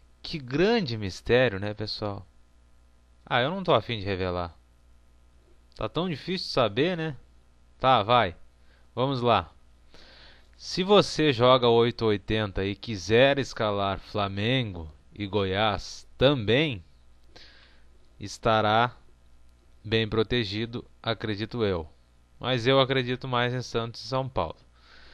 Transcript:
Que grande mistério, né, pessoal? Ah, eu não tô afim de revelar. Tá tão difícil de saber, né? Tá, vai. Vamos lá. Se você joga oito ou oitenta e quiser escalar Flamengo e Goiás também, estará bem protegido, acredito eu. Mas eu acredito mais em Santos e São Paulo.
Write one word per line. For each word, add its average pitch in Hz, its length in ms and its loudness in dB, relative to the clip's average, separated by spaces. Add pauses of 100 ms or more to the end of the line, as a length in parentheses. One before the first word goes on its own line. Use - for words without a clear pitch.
(240)
Que - 160 -10
grande 143 580 0
mistério, 107 640 0
né, 104 160 -6
pessoal? 101 500 -8 (1000)
Ah, 127 180 0
eu 135 100 -2
não 190 120 -6
tô 165 120 4
afim 113 240 0
de 92 60 -8
revelar. 90 520 -4 (1160)
Tá - 120 -6
tão 175 220 -4
difícil 170 380 -8
de - 60 -10
saber, 131 440 0
né? 160 180 -6 (640)
Tá, 127 220 4
vai. 104 340 2 (600)
Vamos 131 260 -2
lá. 110 300 2 (1080)
Se - 220 -6
você 180 500 4
joga 123 380 6
oito 117 320 4
ou 113 60 2
oitenta 104 580 -2
e 101 100 -4
quiser 113 600 2
escalar 101 640 -2
Flamengo 101 920 -4 (220)
e 101 140 -8
Goiás 98 800 -2 (100)
também, 127 640 2 (1400)
estará 110 720 2 (960)
bem 110 220 0
protegido, 110 760 -2 (180)
acredito 110 640 -4
eu. 87 240 -2 (520)
Mas 120 260 -2
eu 135 160 6
acredito 127 460 -2
mais 123 260 -2
em 127 80 -6
Santos 117 420 -6
e - 40 -14
São 131 200 -4
Paulo. 92 300 -4 (560)